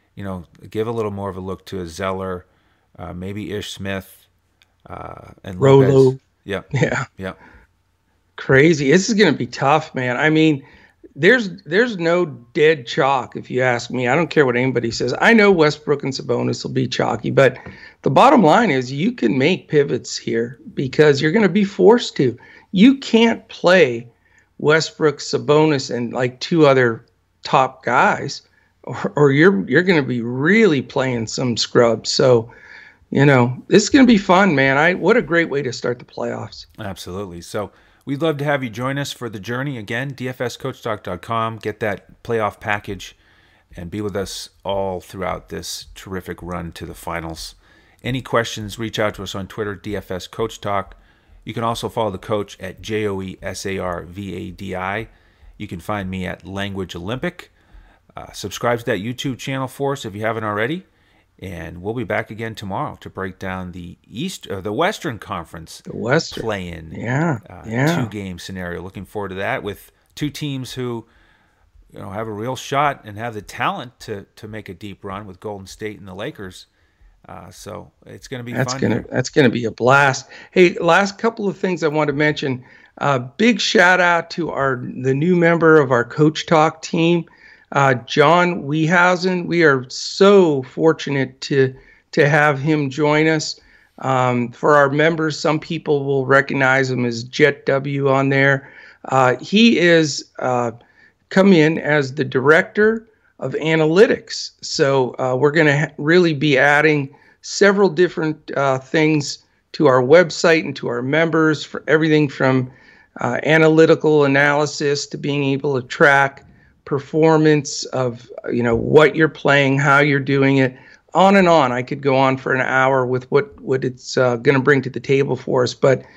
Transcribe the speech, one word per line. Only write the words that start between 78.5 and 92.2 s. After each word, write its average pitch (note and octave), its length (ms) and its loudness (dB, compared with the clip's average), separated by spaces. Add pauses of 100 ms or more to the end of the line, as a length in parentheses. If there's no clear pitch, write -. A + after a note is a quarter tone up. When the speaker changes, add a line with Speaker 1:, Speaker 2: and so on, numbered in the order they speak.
Speaker 2:
That's B2+ 180 -2
Speaker 1:
fun C3 80 -8
Speaker 2:
gonna, A2+ 140 -2
Speaker 1:
here. A#2+ 160 -8
Speaker 2:
that's B2+ 180 -2
gonna C3+ 220 0
be A#2 160 -4
a G#2+ 40 -6
blast. C3 600 0 (220)
Hey, F3+ 260 2
last F#3 400 0
couple A3+ 280 -4
of F3+ 120 -6
things F3+ 240 -4
I D#3+ 60 2
want D3+ 200 0
to C#3 60 -2
mention. D3 500 -2 (320)
Uh, C#3 220 0
big G3 420 0
shout F#3 400 4
out F3 300 0
to E3+ 220 -6
our, C3+ 240 -2
the B2+ 360 -4
new E3 240 2
member E3 420 6
of C3 120 2
our A#2+ 140 2
Coach D3+ 420 0
Talk D#3 340 2
team, E3+ 460 0 (460)
uh, C#3 220 2
John D#3+ 680 2
Wehausen. F3 840 0
We E3+ 180 2
are C3+ 260 2
so F#3+ 720 4
fortunate C#3+ 800 -2
to, C3 320 0 (380)
to D3 160 4